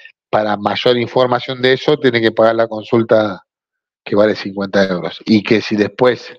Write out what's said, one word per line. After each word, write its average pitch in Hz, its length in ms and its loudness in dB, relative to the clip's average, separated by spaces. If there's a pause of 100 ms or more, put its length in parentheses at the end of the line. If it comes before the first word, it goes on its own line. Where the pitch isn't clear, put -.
(280)
para 107 300 0
mayor 104 400 0
información 123 640 -2
de 127 100 4
eso 147 260 0
tiene 120 220 0
que 113 120 2
pagar 113 220 2
la 113 140 0
consulta 107 760 0 (600)
que - 100 -6
vale 104 220 2
cincuenta 98 480 -2
euros 87 400 -6
y 104 180 4
que 107 200 0
si - 120 -4
después 104 640 0